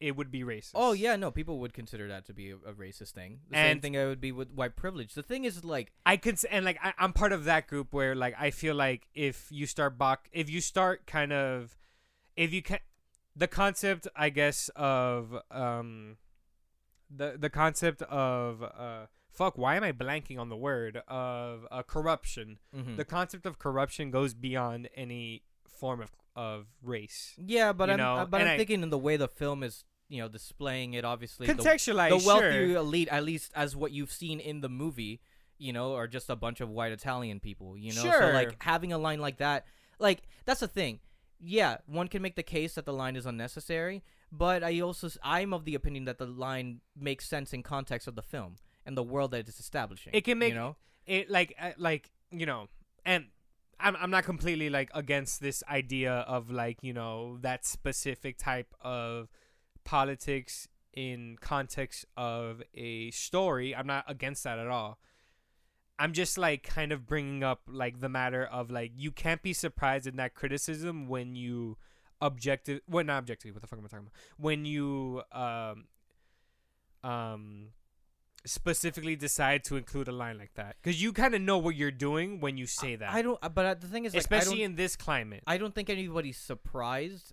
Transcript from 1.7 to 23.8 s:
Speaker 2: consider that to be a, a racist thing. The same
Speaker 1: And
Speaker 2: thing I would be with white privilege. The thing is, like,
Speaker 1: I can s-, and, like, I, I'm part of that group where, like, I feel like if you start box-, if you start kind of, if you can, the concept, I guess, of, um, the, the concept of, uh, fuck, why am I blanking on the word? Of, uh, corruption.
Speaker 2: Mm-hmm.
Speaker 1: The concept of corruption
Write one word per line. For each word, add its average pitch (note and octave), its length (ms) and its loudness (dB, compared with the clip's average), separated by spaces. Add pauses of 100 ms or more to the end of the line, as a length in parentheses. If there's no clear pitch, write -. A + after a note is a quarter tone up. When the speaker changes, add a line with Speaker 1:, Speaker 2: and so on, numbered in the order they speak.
Speaker 2:
consider A2 360 -8
that F#2+ 180 -10
to G2 80 -14
be G2 160 -12
a, F#2+ 60 -12
a G2+ 180 -14
racist G2+ 380 -14
thing. G2 360 -14
The D3+ 80 -2
same D#3 140 8
Speaker 1:
And D3+ 100 4
Speaker 2:
thing C#3+ 160 -2
I C#3 80 4
would C3+ 160 -2
be C3 120 -4
with B2+ 180 -8
white B2+ 260 -4
privilege. F3 380 -6
The D3 80 -8
thing C4 220 -4
is, F3 200 -4
like, D3+ 280 -4 (120)
Speaker 1:
I G3+ 140 8
can A3+ 160 2
s-, - 100 0
and, G3 180 2
like, F3+ 200 2
I, F#3+ 160 2
I'm F#3 160 4
part G3+ 180 6
of D#3+ 120 0
that D#3+ 240 4
group C#3+ 260 -4
where, C3+ 200 2
like, B2 240 0
I D3 120 2
feel D#3 240 0
like C3+ 400 2
if C#3+ 360 -2
you C#3+ 160 -6
start C#3 300 0
box-, E3 380 2
if D#3 160 -2
you E3+ 100 -2
start F#3 460 2
kind D3 260 0
of, C3 460 0 (580)
if E3 160 2
you F#3 80 0
can, G3+ 200 -2 (540)
the E3+ 140 2
concept, G3 680 2
I D3+ 140 2
guess, D3 480 2
of, B2+ 580 2 (160)
um, A#2 680 -4 (880)
the, C#3+ 300 -4
the D3+ 100 0
concept D#3 540 2
of, B2 600 0
uh, A2+ 440 -10 (240)
fuck, F#3 260 2
why C3 200 4
am G#3 80 2
I F3 80 2
blanking C3 460 -4
on A#2 120 -6
the A2 80 -8
word? A#2+ 400 -2 (100)
Of, A#2+ 640 -6
uh, B2+ 120 -6
corruption. D3 760 -2 (180)
Speaker 2:
Mm-hmm. B2+ 200 -8
Speaker 1:
The D3 100 -4
concept F3+ 400 -4
of E3 120 -6
corruption C#3 520 0